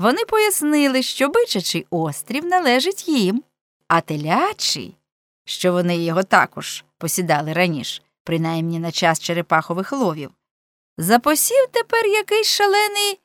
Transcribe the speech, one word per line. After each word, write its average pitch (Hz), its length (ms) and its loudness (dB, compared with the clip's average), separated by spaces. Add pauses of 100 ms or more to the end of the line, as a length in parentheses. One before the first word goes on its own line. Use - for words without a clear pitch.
вони 269 240 2
пояснили, 302 800 2
що - 260 0
Бичачий 285 640 0
острів 170 540 -4
належить 349 640 0
їм, 233 340 2 (460)
а 165 120 2
Телячий, 156 960 -2 (480)
що - 280 -2
вони 175 240 2
його 170 260 0
також - 600 0 (140)
посідали 160 540 -2
раніше, 165 500 -2 (220)
принаймні 165 540 -2
на 165 140 -6
час 165 280 2
черепахових 170 720 -2
ловів, 160 380 -2 (680)
запосів 294 720 2
тепер 466 360 0
якийсь 415 400 0
шалений 403 800 0